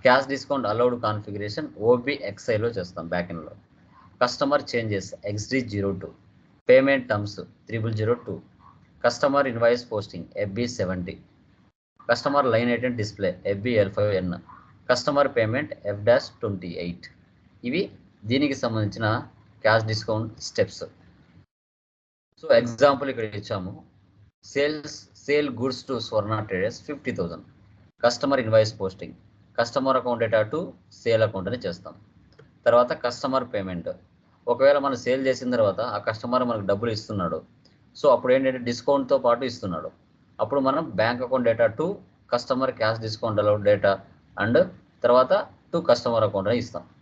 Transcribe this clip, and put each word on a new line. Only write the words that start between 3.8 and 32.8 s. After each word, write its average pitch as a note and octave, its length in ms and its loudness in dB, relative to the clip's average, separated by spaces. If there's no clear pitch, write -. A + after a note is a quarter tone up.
కస్టమర్ C#3 440 0
చేంజెస్ G#2+ 460 -4
ఎక్స్డీ G#2+ 420 -4
జీరో G2+ 260 -2
టూ, F2+ 160 -10
పేమెంట్ C3 400 6
టర్మ్స్ G2+ 280 -4
త్రిబుల్ A2 320 -4
జీరో A2 200 0
టూ, G#2+ 200 -8
కస్టమర్ C#3 440 2
ఇన్వాయిస్ A#2 380 2
పోస్టింగ్ G2+ 500 -8
ఎఫ్బీ G2+ 320 -4
సెవెంటీ, F#2 460 -6
కస్టమర్ C#3 460 0
లైన్ A#2 240 2
ఐటెం A#2+ 260 -2
డిస్‌ప్లే G#2 340 -4
ఎఫ్బీఎల్ G2+ 460 0
ఫైవ్ G#2 220 0
ఎన్, F#2 180 -2
కస్టమర్ C#3 440 2
పేమెంట్ A#2+ 420 -2
ఎఫ్ G2+ 180 -6
డాష్ A#2+ 320 4
ట్వంటీ F#2 400 -6
ఎయిట్. F2 300 -10
ఇవి D3 180 -2
దీనికి C3+ 320 0
సంబంధించిన A2 500 -2
క్యాష్ A2 220 4
డిస్కౌంట్ A2 540 -4
స్టెప్స్. - 440 -4
So D#3+ 120 -12
ఎగ్జాంపుల్ B2 560 4
ఇక్కడ A2+ 240 -6
ఇచ్చాము, G2+ 380 -6
సేల్స్, D3 520 -4
సేల్ D3 340 0
గూడ్స్ B2+ 320 -4
to C3+ 180 -6
స్వర్ణ G#2+ 400 -2
ట్రేడర్స్ G#2 420 -4
ఫిఫ్టీ C#3 300 -8
థౌజండ్, E2+ 340 -6
కస్టమర్ C3+ 380 2
ఇన్వాయిస్ A2 340 4
పోస్టింగ్, F#2 400 -10
కస్టమర్ C3 400 2
అకౌంట్ A#2+ 240 -2
data A2 220 2
to D3+ 160 -4
సేల్ A2+ 300 2
అకౌంట్ G2 240 -4
అని B2 100 -4
చేస్తాం. - 360 -10
తర్వాత B2 360 6